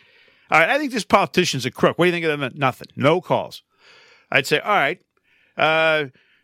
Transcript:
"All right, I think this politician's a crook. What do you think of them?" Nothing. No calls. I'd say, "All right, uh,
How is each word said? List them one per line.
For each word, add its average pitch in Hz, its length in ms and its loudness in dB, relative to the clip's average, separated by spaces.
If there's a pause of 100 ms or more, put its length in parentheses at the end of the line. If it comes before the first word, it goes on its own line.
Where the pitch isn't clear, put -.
(500)
"All 156 100 4
right, 170 100 2
I 269 80 0
think 294 140 -4
this 233 140 -6
politician's 170 600 0
a 127 60 -4
crook. 117 260 0
What 170 80 2
do 180 40 4
you 175 40 -2
think 170 120 -6
of 147 140 -2
them?" 135 160 -6
Nothing. 135 400 -2
No 147 260 2
calls. 104 420 -4 (680)
I'd 135 160 0
say, 151 120 0
"All 208 160 -2
right, 156 240 0 (580)
uh, 156 480 0 (380)